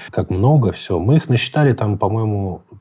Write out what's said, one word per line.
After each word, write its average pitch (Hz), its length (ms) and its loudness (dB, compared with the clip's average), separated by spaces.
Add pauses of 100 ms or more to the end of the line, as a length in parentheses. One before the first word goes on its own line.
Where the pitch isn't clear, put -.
(100)
как - 200 -4
много, 107 420 2
всё. - 260 -4
Мы 104 180 2
их 160 120 0
насчитали 131 460 2
там, 104 220 -2
по-моему, 101 680 -2 (180)